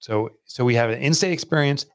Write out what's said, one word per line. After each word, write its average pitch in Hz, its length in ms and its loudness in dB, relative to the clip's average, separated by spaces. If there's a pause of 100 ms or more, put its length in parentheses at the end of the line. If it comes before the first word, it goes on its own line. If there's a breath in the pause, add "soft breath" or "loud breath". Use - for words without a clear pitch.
So, 110 300 -2 (140)
so - 200 -4
we 120 100 4
have 117 160 2
an 117 100 -4
in-state 160 320 2
experience, 147 640 0